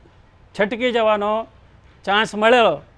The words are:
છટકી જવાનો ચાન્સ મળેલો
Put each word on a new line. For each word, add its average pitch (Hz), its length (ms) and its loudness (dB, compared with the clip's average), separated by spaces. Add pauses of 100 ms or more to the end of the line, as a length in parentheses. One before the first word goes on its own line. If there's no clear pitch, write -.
(600)
છટકી 220 320 -2
જવાનો 214 540 -2 (580)
ચાન્સ 202 300 -2
મળેલો 214 480 2 (160)